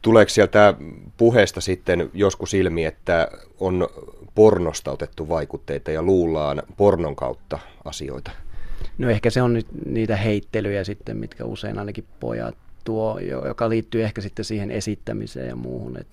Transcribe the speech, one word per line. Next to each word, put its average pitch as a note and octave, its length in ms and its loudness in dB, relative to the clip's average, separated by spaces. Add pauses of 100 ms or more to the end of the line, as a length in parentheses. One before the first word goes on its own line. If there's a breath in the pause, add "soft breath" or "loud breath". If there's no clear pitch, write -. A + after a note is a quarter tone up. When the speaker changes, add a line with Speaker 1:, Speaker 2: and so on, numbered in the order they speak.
Speaker 1:
Tuleeko A2 280 8
sieltä G#2 440 6 (440)
puheesta A2+ 440 4
sitten F2 520 0
joskus F#2+ 400 0
ilmi, E2+ 320 0
että E2 420 0 (320)
on F#2 280 0 (480)
pornosta F2+ 560 4
otettu D2+ 380 -8
vaikutteita D2 600 -6
ja D#2+ 120 -2
luullaan D#2+ 600 2 (140)
pornon E2+ 380 2
kautta B1+ 440 -8 (260 loud breath)
asioita? C#2+ 460 -10 (680 loud breath)
Speaker 2:
No B2 120 -2
ehkä A2+ 200 2
se B2+ 120 2
on A#2+ 120 2
nyt A2+ 140 -2 (180)
niitä A2+ 300 -2
heittelyjä G2+ 680 -2
sitten, G#2 340 -8
mitkä A2 280 -10
usein G#2+ 340 -8
ainakin G#2 260 -8 (140)
pojat A#1 360 -6 (280)
tuo, A2 360 -2
jo-, F2+ 280 -6
joka A#2 220 -2
liittyy A2+ 340 -2
ehkä G#2+ 180 -4
sitten G2+ 240 -8
siihen G#2 260 -6
esittämiseen G#2+ 760 -8
ja A#1+ 80 -10
muuhun. B1 420 -10
Et - 160 -16